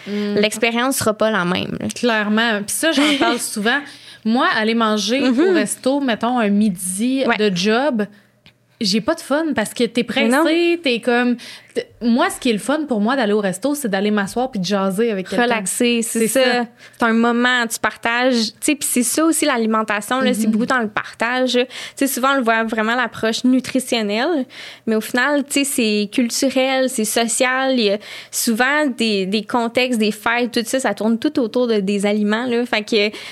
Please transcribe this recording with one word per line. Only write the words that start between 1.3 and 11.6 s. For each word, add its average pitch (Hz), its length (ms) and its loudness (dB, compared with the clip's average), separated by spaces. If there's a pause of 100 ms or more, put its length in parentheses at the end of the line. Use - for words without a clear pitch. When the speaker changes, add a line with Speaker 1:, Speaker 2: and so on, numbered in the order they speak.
Speaker 2:
la 185 140 0
même, - 340 -2
là. - 160 -6
Speaker 1:
Clairement. 220 640 0
Puis 208 160 -6
ça, 320 160 0
j'en 277 100 2 (120)
Speaker 2:
<laughs> 269 60 0
Speaker 1:
parle 233 200 0
souvent. 233 400 -2 (440)
Moi, 240 220 2 (100)
aller 226 200 0
manger 214 460 0
Speaker 2:
Mm-hmm. 262 280 4
Speaker 1:
au 381 40 4
resto, 269 460 0
mettons, 247 380 0
un 214 120 2
midi 208 760 0
Speaker 2:
Ouais. 226 120 2 (120)
Speaker 1:
de 185 60 0
job, 220 500 0 (760)
j'ai 214 220 0
pas 311 140 -2
de 320 60 -8
fun 302 340 -2
parce 208 180 -2
que 247 120 0
t'es 233 200 -2 (100)
Speaker 2:
Mais 247 120 2
non. 269 160 4
Speaker 1:
pressé, 339 400 2
t'es 240 160 0
comme, 240 380 2 (360)